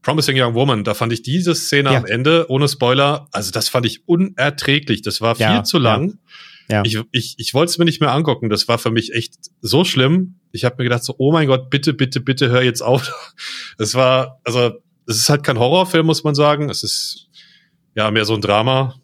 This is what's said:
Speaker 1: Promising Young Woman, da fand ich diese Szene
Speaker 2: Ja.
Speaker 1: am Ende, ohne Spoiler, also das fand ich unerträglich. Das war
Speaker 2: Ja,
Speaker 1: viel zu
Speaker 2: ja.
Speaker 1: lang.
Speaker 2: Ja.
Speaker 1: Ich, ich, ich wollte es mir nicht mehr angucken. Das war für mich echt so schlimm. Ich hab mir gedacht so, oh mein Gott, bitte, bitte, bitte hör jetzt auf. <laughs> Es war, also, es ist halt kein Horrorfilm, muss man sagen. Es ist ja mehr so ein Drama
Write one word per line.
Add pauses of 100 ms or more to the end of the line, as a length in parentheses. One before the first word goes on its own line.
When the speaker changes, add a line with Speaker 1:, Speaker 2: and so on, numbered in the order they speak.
Speaker 1:
Promising
Young
Woman,
da
fand
ich
diese
Szene
Speaker 2:
Ja.
Speaker 1:
am
Ende,
ohne
Spoiler,
also
das
fand
ich
unerträglich.
Das
war
Speaker 2:
Ja,
Speaker 1:
viel
zu
Speaker 2:
ja.
Speaker 1:
lang. (500)
Speaker 2:
Ja.
Speaker 1:
Ich, (120)
ich,
ich
wollte
es
mir
nicht
mehr
angucken.
Das
war
für
mich
echt (280)
so
schlimm. (160)
Ich
hab
mir
gedacht
so,
oh
mein
Gott,
bitte,
bitte,
bitte
hör
jetzt
auf. (480)
<laughs>
Es
war,
also, (340)
es
ist
halt
kein
Horrorfilm,
muss
man
sagen.
Es
ist (680)
ja
mehr
so
ein
Drama